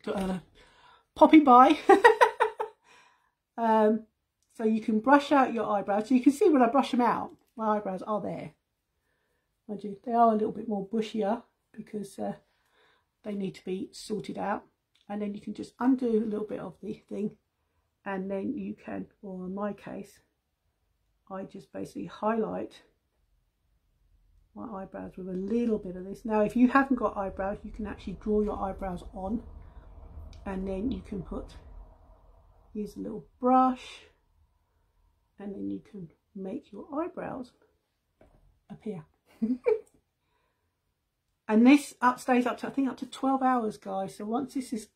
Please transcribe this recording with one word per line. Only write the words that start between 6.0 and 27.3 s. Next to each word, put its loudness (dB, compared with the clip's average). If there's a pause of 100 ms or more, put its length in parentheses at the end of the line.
So 2
you 6
can 4
see 4
when 6
I 6
brush 0
them 0
out, 0 (240)
my 0
eyebrows -6
are -4
there. -10 (1160)
Mind -10
you, -10
they -6
are 6
a 4
little 0
bit -10
more -4
bushier -2 (300)
because, -14
uh, -6 (880)
they -10
need -6
to -20
be -8
sorted -10
out. -4 (440)
And -8
then -6
you -14
can -12
just -12
undo 2
a 2
little -6
bit -10
of -12
the -10
thing. -8 (680)
And -8
then -6
you -10
can, -12 (160)
or -12
in -10
my -6
case, -16 (1080)
I -10
just -18
basically -10
highlight -4 (1700)
my -12
eyebrows -14
with -12
a -8
little -2
bit -12
of -12
this. -14
Now, 0
if 0
you 6
haven't 2
got -4
eyebrows, -6